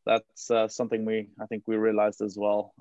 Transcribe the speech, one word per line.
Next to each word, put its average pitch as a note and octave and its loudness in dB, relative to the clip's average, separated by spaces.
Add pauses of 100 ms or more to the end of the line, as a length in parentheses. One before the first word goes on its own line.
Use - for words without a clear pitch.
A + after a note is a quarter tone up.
that's, - 0
uh, A2+ 4
something A2+ -2
we, A2 -2 (120)
I A2 -10
think G#2+ -8
we A2 0
realized G#2+ 2
as G2+ -6
well, G#2 0